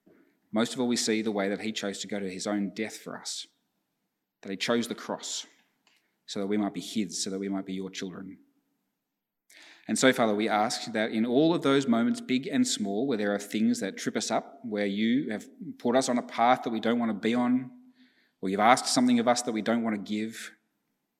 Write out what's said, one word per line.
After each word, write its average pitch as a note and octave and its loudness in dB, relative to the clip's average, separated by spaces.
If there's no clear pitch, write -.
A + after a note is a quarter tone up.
Most A2 -2
of C#3 -10
all, B2 2
we A#2+ 0
see A2 0
the A2 -2
way G2+ -2
that G2 -4
he A2 -6
chose G2+ -6
to G2 -10
go G2+ -6
to F#2+ -6
his F#2 -8
own G2+ -2
death G#2+ -8
for - -14
us, - -10
that G2+ -16
he G2 -6
chose A#2+ 0
the G#2+ -6
cross - -8
so - -8
that G2 -4
we G#2 0
might G2+ 0
be F2 -8
his, F#2 -4
so G2+ -4
that F#2+ -6
we G2 -4
might F#2+ -4
be F#2+ -8
your F#2+ -6
children. F#2+ -10
And A2 0
so, C3 6
Father, A#2 2
we G#2+ 0
ask G#2+ 0
that A2 0
in A2 2
all D3 4
of D3 -2
those C#3 4
moments, A#2 2
big C3 -2
and C3 2
small, G#2 -2
where B2+ 0
there G2+ 0
are G2+ -2
things A#2 0
that F#2+ -6
trip - -4
us A2 -2
up, - -4
where G#2 -2
you A2 2
have G#2 -8
put A#2+ 2
us C3+ 4
on B2 2
a A#2 -2
path B2 4
that C3 -4
we A2+ -2
don't A#2 2
want A#2 0
to G#2+ 0
be A2 0
on, B2 2
or F#2+ -4
you've G2 2
asked B2 8
something B2 4
of A2+ 2
us A#2+ 4
that B2 -4
we A2 -2
don't A2+ 0
want G#2+ -2
to G2 -6
give, G#2+ -6